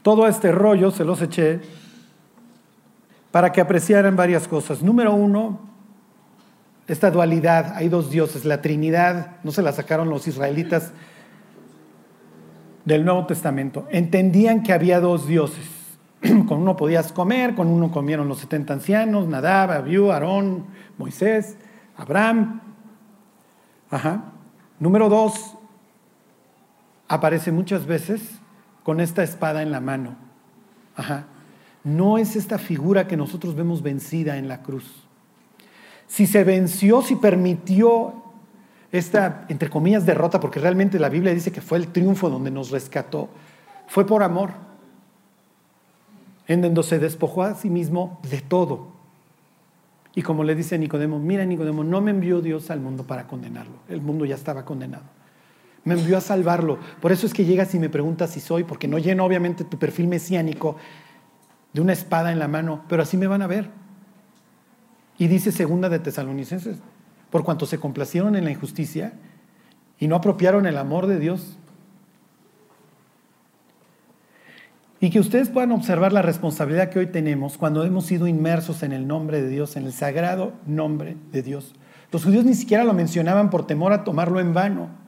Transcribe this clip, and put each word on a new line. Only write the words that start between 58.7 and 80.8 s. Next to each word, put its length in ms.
no 100
lleno 260
obviamente 400
tu 140
perfil 300
mesiánico 680
de 80
una 120
espada 400
en 60
la 100
mano, 400
pero 140
así 140
me 100
van 160
a 40
ver. 240
Y 100
dice 240
segunda 360
de 100
Tesalonicenses: 800
"Por 140
cuanto 200
se 140
complacieron 580
en 80
la 60
injusticia 600
y 100
no 80
apropiaron 500
el 120
amor 280
de 140
Dios". 360
Y 100
que 100
ustedes 280
puedan 220
observar 420
la 100
responsabilidad 680
que 80
hoy 80
tenemos 500
cuando 280
hemos 200
sido 220
inmersos 560
en 100
el 140
nombre 340
de 80
Dios, 280
en 100
el 60
sagrado 600
nombre 500